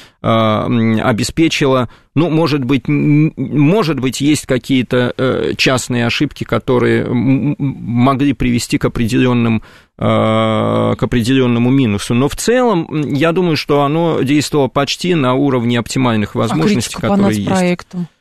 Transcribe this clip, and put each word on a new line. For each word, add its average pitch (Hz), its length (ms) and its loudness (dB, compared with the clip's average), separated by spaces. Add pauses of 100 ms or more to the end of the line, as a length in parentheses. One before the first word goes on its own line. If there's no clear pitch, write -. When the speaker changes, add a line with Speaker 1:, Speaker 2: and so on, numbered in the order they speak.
(220)
Speaker 1:
а, 110 440 2
м, 113 340 0
обеспечило, 127 880 0 (280)
ну, 165 140 2
может 147 340 0
быть, 127 240 -2
н-, 147 480 2
может 147 640 0
быть, 127 200 -4
есть 147 260 0
какие-то, 127 720 0
э, 98 400 -2
частные 123 500 -2
ошибки, - 380 -4
которые 117 600 0
м-, 131 480 0
м-, - 60 -6
могли 131 720 0
привести 120 460 -2
к - 80 -4
определенным, 120 760 0 (360)
э, - 40 -8 (960)
к - 40 -6
определенному 123 680 2
минусу. 120 440 0
Но 131 140 2
в - 80 -10
целом, 226 540 0
м, 139 220 -4
я 160 200 2
думаю, 170 240 0
что 143 260 0
оно 156 400 0
действовало 143 460 0
почти 175 460 -2
на 127 200 2
уровне 127 440 0
оптимальных 117 560 0
Speaker 2:
А 120 40 -4
Speaker 1:
возможностей, 135 560 0
Speaker 2:
критика - 140 -10
по - 80 -
Speaker 1:
которые 202 200 2
есть. 196 140 -2
Speaker 2:
нацпроектам? 180 560 -2 (140)